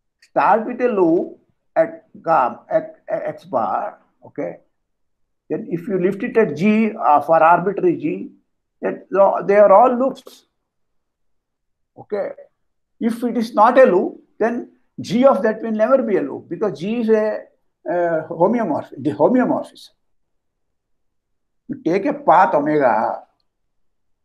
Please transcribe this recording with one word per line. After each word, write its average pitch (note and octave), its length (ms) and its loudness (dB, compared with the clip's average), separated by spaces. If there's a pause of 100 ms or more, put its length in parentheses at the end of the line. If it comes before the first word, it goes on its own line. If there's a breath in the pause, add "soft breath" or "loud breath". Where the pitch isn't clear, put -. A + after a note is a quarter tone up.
(220)
Start G3 460 0
with B3 140 -10
a B3 60 2
loop F3+ 520 0 (360)
at E3 300 -2 (160)
gam, C#3 380 0 (100)
at, - 400 -4
at D#3+ 160 -6
X D3+ 200 -12
bar. A#2 540 -4 (260)
Okay. - 320 -10 (920)
Then F3+ 200 -8
if E3 180 -8
you F#3+ 120 -2
lift G3 240 -2
it A#3+ 140 -6
at E3+ 180 2
G, G#3+ 360 2
uh, D3 300 2
for D#3+ 200 2
arbitrary F3 560 2
G, F3 320 -8 (520)
that, - 260 -8 (400)
they G3+ 80 2
are G#3 160 6
all B3 260 6
loops. - 480 -6 (1500)
Okay. - 340 -8 (680)
If A3+ 240 -4
it A#3 140 -4
is A3+ 160 -4
not A#3+ 260 4
a B3+ 60 8
loop, G3+ 360 0 (160)
then A#3+ 320 -4 (300)
G B3 260 0
of A#3+ 160 4
that A3 220 -2
will A3+ 80 -6
never A#3 320 2
be G3+ 140 0
a D3 40 -2
loop, - 280 -8
because E3+ 300 -6
G G#3 180 -6
is A3 120 -2
a, G#3+ 300 0 (500)
uh, E3+ 380 -2
homeomorph-, F3+ 680 -2 (100)
the C#3+ 80 -4
homeomorphism. F3 800 -2 (1800)
You - 160 -14
take F#3+ 220 -2
a F#3 80 -2
path F3+ 400 2
omega, C3+ 680 0 (1000)